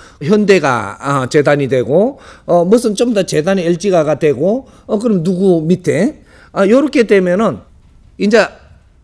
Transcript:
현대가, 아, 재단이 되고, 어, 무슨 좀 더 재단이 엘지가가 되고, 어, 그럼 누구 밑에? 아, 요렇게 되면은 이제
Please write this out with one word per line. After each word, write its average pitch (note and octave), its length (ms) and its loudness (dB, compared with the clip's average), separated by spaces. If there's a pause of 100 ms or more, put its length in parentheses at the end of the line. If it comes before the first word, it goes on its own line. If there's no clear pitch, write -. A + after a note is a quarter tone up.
(220)
현대가, D3 800 0
아, C#3 260 -2
재단이 C#3+ 420 0
되고, C3+ 500 0 (260)
어, F3 200 0
무슨 G#3+ 300 2
좀 A#3+ 200 -2
더 G3 80 0
재단이 F3 400 -2
엘지가가 E3 560 0
되고, E3 500 -2 (180)
어, G#3+ 120 -2
그럼 G#3 240 0
누구 F3+ 400 0
밑에? E3 600 -2 (300)
아, G3 140 0
요렇게 B3+ 380 2
되면은 F#3 540 0 (600)
이제 G3+ 280 2 (580)